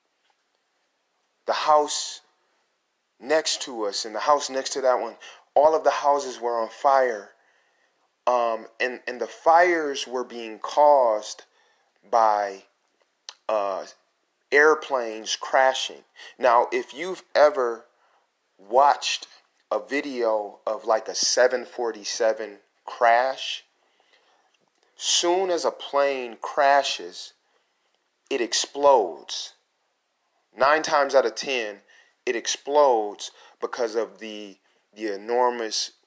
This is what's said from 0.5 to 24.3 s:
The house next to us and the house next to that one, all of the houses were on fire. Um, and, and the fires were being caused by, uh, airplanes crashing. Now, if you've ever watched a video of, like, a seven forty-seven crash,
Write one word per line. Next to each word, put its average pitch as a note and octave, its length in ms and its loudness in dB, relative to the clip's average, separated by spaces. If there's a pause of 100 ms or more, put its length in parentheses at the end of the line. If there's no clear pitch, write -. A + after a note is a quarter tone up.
The A2 80 -2
house - 680 0 (1000)
next D3+ 440 -2
to A#2 200 -8
us G2+ 220 -6
and G#2+ 100 -12
the G#2+ 40 -6
house C#3+ 300 0
next C3+ 240 -6
to C#3 80 -6
that B2+ 200 2
one, F#2+ 140 -10 (380)
all D#3 220 6
of D3 80 -2
the C#3+ 60 2
houses C3+ 500 0
were A#2 220 -2
on A2 80 -6
fire. B2+ 600 0 (920)
Um, A#2 420 0 (120)
and, B2 280 -4
and A#2+ 120 -8
the A2+ 80 -4
fires E3 800 2
were B2 160 -6
being A#2 360 -14
caused C3 840 2 (680)
by, G#2 540 0 (840)
uh, G2 360 -4 (680)
airplanes C3 840 0
crashing. C3 680 0 (360)
Now, A#2+ 320 4
if B2+ 200 -6
you've E3+ 300 -10 (140)
ever C3 500 2 (720)
watched B2 720 0 (420)
a G#2+ 100 -2
video A#2 880 -4
of, G#2+ 200 -6
like, A2 220 0
a A2+ 60 -8
seven B2 520 0
forty-seven A2 920 -4 (260)
crash, B2 800 0 (1300)